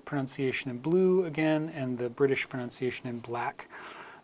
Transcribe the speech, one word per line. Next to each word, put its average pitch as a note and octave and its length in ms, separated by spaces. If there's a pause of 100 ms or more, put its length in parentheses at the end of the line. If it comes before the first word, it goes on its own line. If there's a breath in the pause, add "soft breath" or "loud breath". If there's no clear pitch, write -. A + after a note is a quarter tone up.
pronunciation C3+ 680
in A#2+ 80
blue F#3 460
again, D#3 500
and B2+ 240
the B2 100
British C3+ 400
pronunciation B2 600
in A#2+ 100
black. A#2+ 500 (560 loud breath)